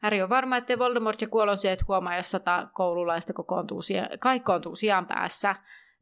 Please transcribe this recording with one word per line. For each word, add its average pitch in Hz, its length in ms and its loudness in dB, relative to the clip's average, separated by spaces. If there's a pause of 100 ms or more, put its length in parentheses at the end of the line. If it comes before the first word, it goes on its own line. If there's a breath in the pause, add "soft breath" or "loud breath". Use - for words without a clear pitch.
Harry 208 200 2
on 185 60 0
varma, 254 280 2
ettei 247 220 0
Voldemort 233 420 0
ja 220 80 -4
kuolonsyöt 202 600 2
huomaa, 180 280 0
jos 180 140 -2
sata 185 420 0
koululaista 170 600 0
kokoontuu 180 500 -4
sija-, - 360 -4
kaikkoontuu 247 580 0
sian 196 300 2
päässä, - 480 -2 (480 loud breath)